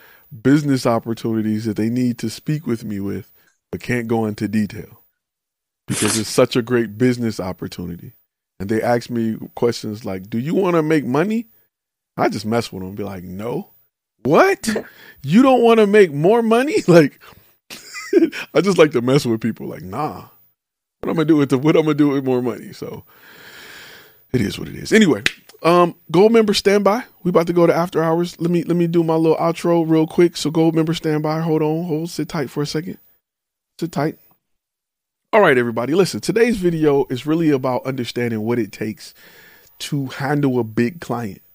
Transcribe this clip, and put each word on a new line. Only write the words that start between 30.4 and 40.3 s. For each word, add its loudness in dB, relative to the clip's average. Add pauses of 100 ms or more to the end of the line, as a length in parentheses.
gold 2
member 0
standby. -2
Hold 0
on, -2
hold, -6
sit -6
tight -6
for -4
a -4
second. -8 (800)
Sit -6
tight. -4 (1120)
All 6
right, 6
everybody. -2
Listen, 0
today's 0
video 0
is -8
really 0
about -2
understanding -4
what -2
it -4
takes -10 (680)
to -6
handle -2